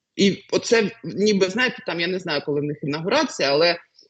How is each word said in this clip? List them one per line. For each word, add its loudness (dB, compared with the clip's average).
і 2
оце 2
ніби, 2
знаєте, -2
там, -6
я -2
не -4
знаю, -4
коли -2
в -4
них -6
інаугурація, 0
але 2